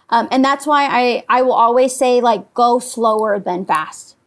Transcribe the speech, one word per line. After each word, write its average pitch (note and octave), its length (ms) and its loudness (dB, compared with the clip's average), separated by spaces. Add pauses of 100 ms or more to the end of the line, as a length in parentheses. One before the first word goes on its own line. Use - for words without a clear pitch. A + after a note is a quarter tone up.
Um, A#3 220 0
and C4 120 2
that's C#4 220 0
why D4 220 2
I, B3 420 0
I B3+ 140 2
will B3+ 100 0
always B3 420 2
say, B3 240 2
like, A#3 340 -2
go A#3+ 260 2
slower A3 600 -2
than F#3 260 -6
fast. - 500 -6 (120)